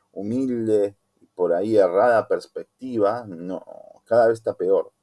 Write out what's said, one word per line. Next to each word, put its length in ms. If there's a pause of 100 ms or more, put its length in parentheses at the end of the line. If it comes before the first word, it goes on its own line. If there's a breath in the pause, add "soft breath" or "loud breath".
(120)
humilde 840 (240)
y 60
por 260
ahí 240
errada 500
perspectiva, 1000
no, 360 (420)
cada 220
vez 120
está 160
peor. 360 (120)